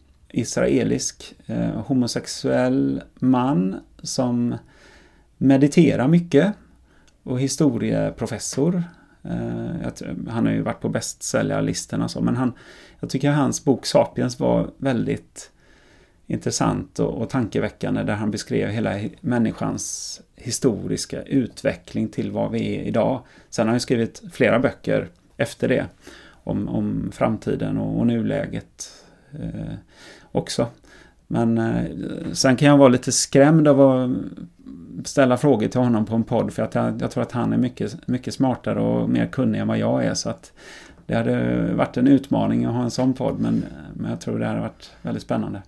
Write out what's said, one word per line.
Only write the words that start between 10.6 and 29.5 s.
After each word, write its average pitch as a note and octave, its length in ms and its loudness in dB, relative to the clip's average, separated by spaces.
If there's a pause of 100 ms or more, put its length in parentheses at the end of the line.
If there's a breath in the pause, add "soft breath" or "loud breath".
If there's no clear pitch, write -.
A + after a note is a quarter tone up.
varit A2+ 180 -6
på A2+ 80 -4
bästsäljarlistorna G#2+ 1160 -2
och A#2 60 -4
så, A#2 100 -8
men A#2 160 0
han, B2+ 160 0 (480 loud breath)
jag - 100 -8
tycker C#3 200 0
hans C3+ 340 0
bok B2+ 220 2
Sapiens B2 540 2
var A#2 380 2
väldigt - 720 -4 (760 soft breath)
intressant A2+ 720 -2
och, - 160 0
och A2+ 160 -6
tankeväckande, G#2 720 -2
där G#2 120 -2
han G#2+ 160 -2
beskrev G#2 380 -2
hela G#2 240 -2
hi-, G2+ 280 -6
människans A2 1000 -4 (160)
historiska G#2+ 840 -4
utveckling - 840 -2
till G#2+ 220 -6
vad G#2+ 200 -4
vi G#2+ 260 -2
är G2 60 -6
idag. A#2 400 0 (280 soft breath)
Sen A2 160 -2
har A2 40 0
han A#2+ 100 2
skrivit A#2 420 -2 (100)
flera A2 260 4
böcker G#2+ 500 -2 (280)
efter - 320 -2
det A#2+ 180 0 (400 loud breath)
om, - 420 -6
om G#2+ 440 -2
framtiden G#2+ 640 -2
och, G#2+ 200 -2
och A#2 80 2
nuläget. - 1000 -4 (280 soft breath)
Eh, A2 420 -10 (600 loud breath)